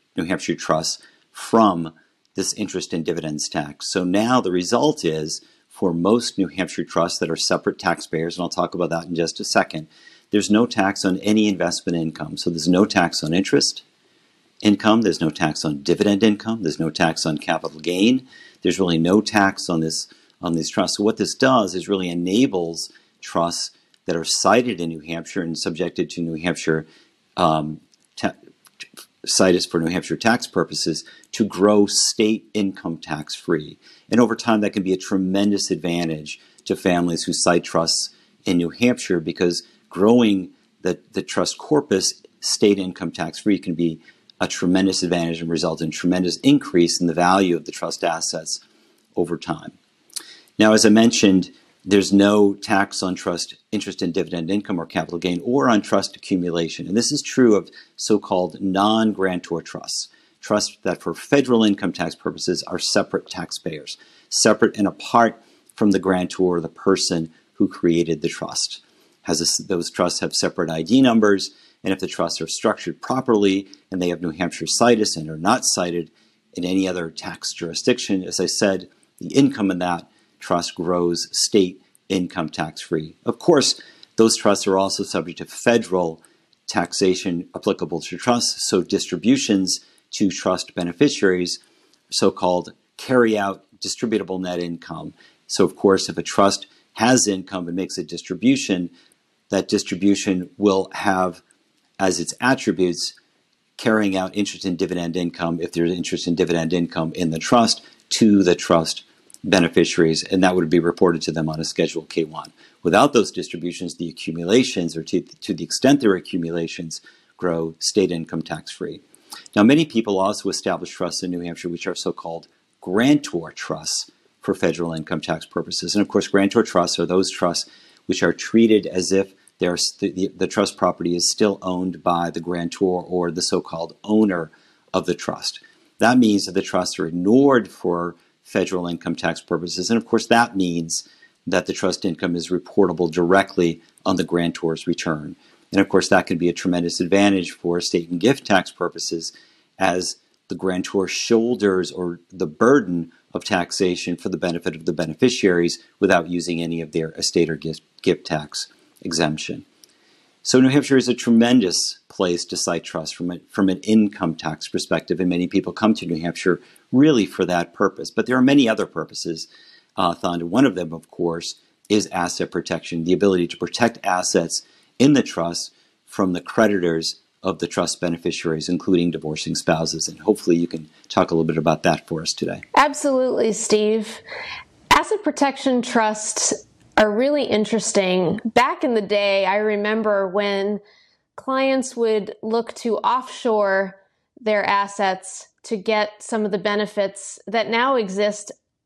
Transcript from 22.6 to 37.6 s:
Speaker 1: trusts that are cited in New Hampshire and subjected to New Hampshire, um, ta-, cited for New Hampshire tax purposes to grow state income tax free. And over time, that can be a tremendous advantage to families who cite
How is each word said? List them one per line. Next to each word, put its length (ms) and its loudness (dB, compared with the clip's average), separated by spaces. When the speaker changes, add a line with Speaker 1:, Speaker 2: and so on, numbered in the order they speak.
Speaker 1:
trusts 500 -2
that 100 -2
are 80 -4
cited 560 2
in 100 -4
New 100 -10
Hampshire 420 -8
and 160 -6
subjected 520 -4
to 120 -6
New 120 -4
Hampshire, 520 -2
um, 440 0
ta-, 180 -6
cited 440 4
for 100 0
New 100 -2
Hampshire 260 -4
tax 300 0
purposes 580 -4
to 120 0
grow 420 4
state 680 0
income 460 -4
tax 360 -10
free. 440 -4
And 100 4
over 160 4
time, 240 0
that 140 0
can 80 -2
be 100 0
a 60 2
tremendous 720 0
advantage 680 -4
to 100 -2
families 480 0
who 80 -2
cite 320 2